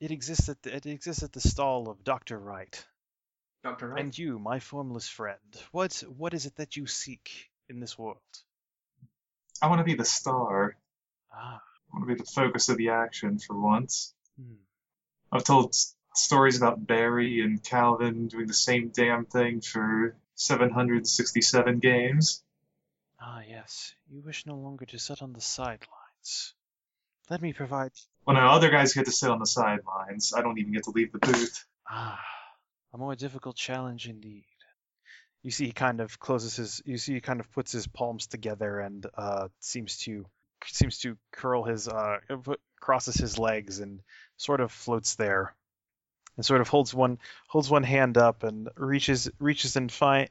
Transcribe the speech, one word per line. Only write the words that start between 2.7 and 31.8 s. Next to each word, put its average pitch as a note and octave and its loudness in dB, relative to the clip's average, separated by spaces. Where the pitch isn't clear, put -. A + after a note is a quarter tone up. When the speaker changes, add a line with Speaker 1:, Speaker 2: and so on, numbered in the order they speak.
Speaker 2:
Doctor B2 -10
Wright? C#3+ -6
Speaker 1:
And C3+ -10
you, D3+ -6
my A#2 -6
formless C3 -10
friend, G#2 -10
what, F3+ -4
what E3+ -6
is C#3 -8
it C#3 -14
that D3+ -12
you C#3+ -10
seek - -12
in B2 -14
this A#2 -12
world? - -10
Speaker 3:
I D3+ 6
wanna E3+ 6
be E3 2
the A#2 0
star. G#2 0
Speaker 1:
Ah. A#2 -16
Speaker 3:
I - -12
wanna - -6
be B2 -2
the A#2 -8
focus B2+ 2
of A#2+ 2
the A2+ 0
action A2+ -2
for G2+ -8
once. G#2+ 0
Speaker 1:
Hmm. A#2+ -18
Speaker 3:
I've B2 2
told C3 6
s-, - 0
stories C3+ 6
about A#2 2
Barry A#2+ 2
and G#2+ 0
Calvin A#2 2
doing A2+ -6
the G#2+ -2
same A#2+ 2
damn A#2+ 2
thing A#2+ 0
for A2 0
seven B2 2
hundred A#2+ 2
sixty-seven A#2+ 4
games. B2+ 4
Speaker 1:
Ah, A#2 -14
yes. - -16
You C#3 -18
wish D3+ -12
no D3 -10
longer C3+ -12
to A#2+ -14
sit C#3 -10
on C3 -12
the A#2 -16
sidelines. - -10
Let E3+ -6
me D#3+ -2
provide C3+ -6
Speaker 3:
Well, C3+ 6
no, B2+ 8
other D#3 10
guys C#3 6
get C3 2
to A#2 0
sit C3 2
on A2+ 2
the G#2+ -2
sidelines. G2+ 0
I A#2 0
don't A#2 -2
even G#2 -4
get G#2+ -2
to A2+ -8
leave A2+ 0
the G#2 -8
booth. A#2+ 0